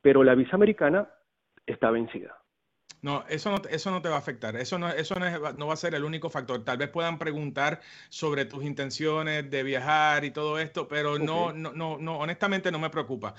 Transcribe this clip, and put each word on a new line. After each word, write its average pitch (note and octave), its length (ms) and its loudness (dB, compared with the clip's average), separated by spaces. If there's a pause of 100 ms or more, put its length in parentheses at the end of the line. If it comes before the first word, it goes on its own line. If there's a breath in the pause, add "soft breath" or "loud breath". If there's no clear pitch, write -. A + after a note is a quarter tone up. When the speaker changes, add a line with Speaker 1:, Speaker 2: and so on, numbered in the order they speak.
Speaker 1:
pero C3+ 240 10
la B2+ 100 10
visa C3 220 4
americana G3+ 520 4 (580)
está A#2 260 2
vencida. - 460 -4 (640)
Speaker 2:
No, C#3+ 260 -4
eso D#3 220 -4
no, G3 60 2 (120)
eso D#3+ 220 -4
no F3+ 100 -2
te E3 80 -4
va D#3 60 0
a C#3+ 40 0
afectar. A#2 360 -6
Eso C3 240 -4
no, F3 100 -2
eso D#3+ 280 -2
no F3+ 100 -2
es, D3+ 320 -4
no D3 80 -6
va D#3 80 0
a - 20 -2
ser E3 200 -4
el C#3+ 80 -2
único D#3 260 -6
factor. B2 340 -4
Tal B2+ 140 -2
vez C#3+ 100 -2
puedan E3 300 -2
preguntar D3+ 600 -2 (280 soft breath)
sobre D3 360 -2
tus C3+ 200 -8
intenciones D3+ 840 -4
de C3+ 140 -2
viajar D3 600 2
y C#3 60 -6
todo D3+ 300 -2
esto, D#3 260 -6
pero D3 320 -2
no, D#3+ 280 0
Speaker 1:
Ok. D#3+ 80 -4
Speaker 2:
no, D#3 180 -10
no, D#3+ 260 -6
no, D#3+ 200 -6
honestamente F#3 520 -2
no D#3+ 80 -2
me D#3+ 120 -4
preocupa. B2 480 -6